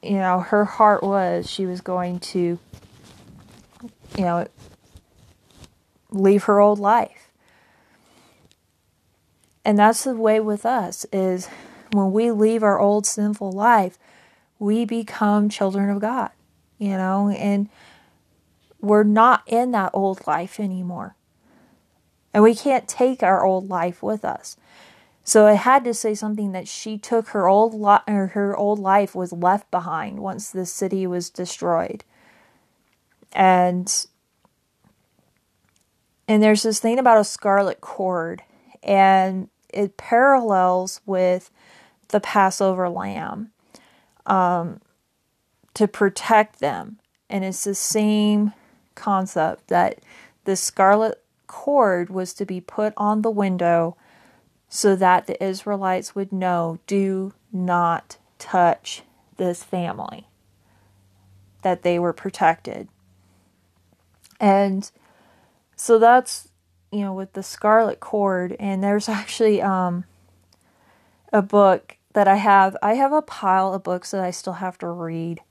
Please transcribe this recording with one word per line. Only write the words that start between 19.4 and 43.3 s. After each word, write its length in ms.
in 260
that 200
old 320
life 360
anymore. 560
And 120
we 100
can't 340
take 360
our 200
old 240
life 360
with 200
us. 320
So 220
it 100
had 280
to 100
say 200
something 380
that 140
she 320
took 300
her 180
old 280
li-, 240
or 200
her 280
old 220
life 360
was 180
left 380
behind 480
once 320
the 160
city 400
was 240
destroyed. 720
And, 720
and 160
there's 220
this 160
thing 180
about 200
a 60
scarlet 560
cord, 600
and 640
it 280
parallels 1080
with 440
the 120
Passover 720
lamb, 600